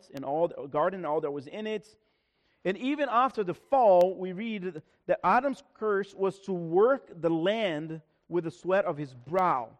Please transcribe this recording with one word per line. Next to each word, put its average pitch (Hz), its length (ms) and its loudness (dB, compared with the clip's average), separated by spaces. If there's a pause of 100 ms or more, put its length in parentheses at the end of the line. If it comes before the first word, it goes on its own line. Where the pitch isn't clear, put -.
(160)
and 135 100 -10
all 156 220 0
the 165 200 -8
garden 170 340 -2
and 170 40 -6
all 151 160 -2
that 147 100 -4
was 143 140 -8
in 208 220 -10
it. 220 280 -8 (680)
And 190 140 -2
even 285 300 -2
after 226 360 2
the 170 80 -4
fall, 190 640 4
we 185 160 -6
read 185 480 -8 (240)
that 180 180 2
Adam's 247 400 2 (120)
curse 202 380 -2
was 190 280 -4
to - 100 -6
work 180 720 0
the 165 80 2
land 165 720 -2 (260)
with 170 160 -2
the 160 80 -8
sweat 185 320 0
of 160 140 -4
his 143 160 -10
brow. 135 560 0 (100)